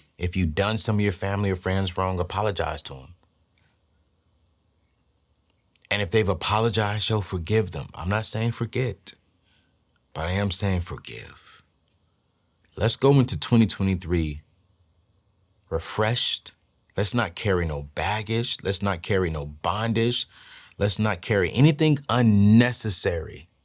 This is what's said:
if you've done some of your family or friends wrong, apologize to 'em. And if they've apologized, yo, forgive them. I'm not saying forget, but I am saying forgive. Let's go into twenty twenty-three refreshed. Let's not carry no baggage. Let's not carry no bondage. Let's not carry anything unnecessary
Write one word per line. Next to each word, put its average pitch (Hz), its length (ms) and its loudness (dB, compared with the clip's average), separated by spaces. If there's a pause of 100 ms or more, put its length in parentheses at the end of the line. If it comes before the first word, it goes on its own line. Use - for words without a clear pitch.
(160)
if 87 200 -4
you've 85 180 0
done 101 240 0
some 107 180 0
of 104 60 2
your 101 100 0
family 101 380 -4
or 95 60 -2
friends 95 420 -2
wrong, 92 200 -2
apologize 87 680 -4
to 71 100 -12
'em. 65 200 -18 (2750)
And 101 100 0
if 95 100 -4
they've 110 160 2
apologized, 107 840 0
yo, 110 100 0
forgive 98 520 -2
them. 73 220 -10
I'm 82 140 -8
not 104 160 0
saying 113 280 0
forget, 117 600 -6 (1000)
but 80 120 -6
I 87 40 -4
am 101 200 -2
saying 95 300 0
forgive. - 840 -14 (1120)
Let's - 220 0
go 139 240 4
into - 180 0
twenty 113 280 4
twenty-three 85 720 -2 (1300)
refreshed. - 840 -2 (420)
Let's 107 200 4
not 104 200 0
carry 92 300 0
no 73 200 -4 (100)
baggage. 107 680 -2
Let's - 200 0
not 95 180 0
carry 95 300 0
no 76 160 -6
bondage. 110 800 -2 (500)
Let's 104 220 2
not 107 240 0
carry 98 280 0
anything 147 480 4 (120)
unnecessary 107 1400 4 (160)